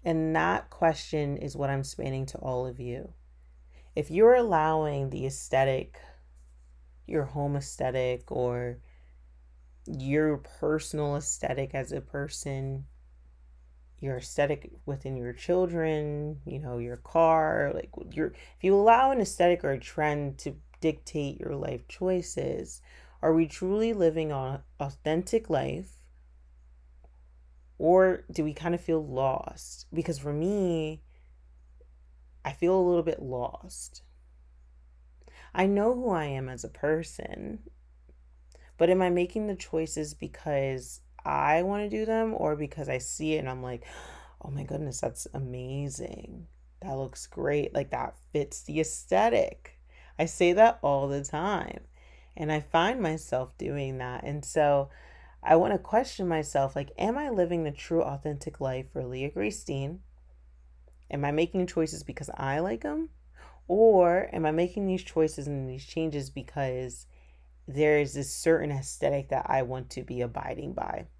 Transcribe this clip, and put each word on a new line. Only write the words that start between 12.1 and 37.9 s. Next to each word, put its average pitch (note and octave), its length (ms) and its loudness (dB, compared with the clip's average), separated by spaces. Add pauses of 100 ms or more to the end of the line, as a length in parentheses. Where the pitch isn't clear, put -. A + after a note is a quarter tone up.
your C3+ 200 -4
aesthetic C#3+ 520 -2 (140)
within C3+ 320 -6
your A#2+ 160 -6
children, D#3 1120 0
you C3+ 140 -8
know, B2 200 -6
your A#2+ 200 -8
car, D#3+ 760 4
like, - 160 -6 (220)
your, D#3 160 0
if - 340 -14
you F#3+ 120 6
allow A#3 360 8
an C4 100 2
aesthetic F3 440 4
or C#3 80 2
a B2+ 80 -2
trend D3 580 -2
to C#3 160 -8 (260)
dictate D3+ 600 -2
your - 160 -6
life C3 320 -6
choices, F3 920 -4 (400)
are D#3+ 100 6
we D#3+ 140 6
truly G#3 460 0
living D#3+ 380 2
an C3+ 300 -4 (180)
authentic E3 680 -2
life? C#3+ 460 -2 (1800)
Or F#3 520 6
do D3+ 140 -2
we D3+ 100 -4
kind E3+ 200 -2
of E3+ 60 -4
feel D#3+ 240 0
lost? - 880 -4
Because E3 260 -4
for C#3+ 140 -6
me, E3 680 -2 (1400)
I C#3 80 -6
feel F3+ 260 4
a F3+ 100 4
little F3 140 4
bit D#3 200 -2
lost. - 800 -8 (1500)
I F#3+ 120 4
know G3+ 280 4
who B3 160 -2
I D#3+ 160 0
am C3 220 -4
as B2+ 160 -10
a - 40 -10
person, - 920 -4 (1160)